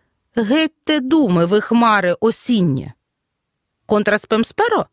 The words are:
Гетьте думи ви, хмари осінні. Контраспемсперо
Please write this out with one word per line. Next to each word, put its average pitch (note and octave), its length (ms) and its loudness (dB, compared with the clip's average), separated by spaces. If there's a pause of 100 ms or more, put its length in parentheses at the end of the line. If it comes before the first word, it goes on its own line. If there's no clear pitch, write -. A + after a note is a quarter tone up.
(360)
Гетьте D4+ 640 -2
думи B3+ 460 2
ви, G3+ 160 0
хмари G#3+ 580 2
осінні. F#3+ 720 -2 (960)
Контраспемсперо A3 1080 -2